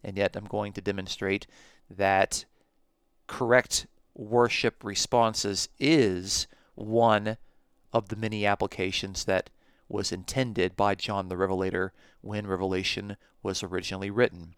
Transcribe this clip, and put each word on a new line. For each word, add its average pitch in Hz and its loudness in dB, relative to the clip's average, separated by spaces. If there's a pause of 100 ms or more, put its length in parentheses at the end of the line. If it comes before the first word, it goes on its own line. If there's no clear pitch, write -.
And 98 -8
yet 98 0
I'm 101 -8
going 104 -4
to 98 -8
demonstrate 98 -4 (420)
that 98 2 (800)
correct - 2 (260)
worship 120 2
responses 107 0 (120)
is 107 2 (300)
one 110 2 (560)
of 113 0
the 113 -6
many 107 -2
applications 98 -2
that 95 0 (380)
was 101 -4
intended 95 -2
by 101 2
John 98 -4
the 90 -4
Revelator 92 0 (280)
when 104 -6
Revelation 95 -2 (260)
was 95 -4
originally 92 -6
written. 90 -2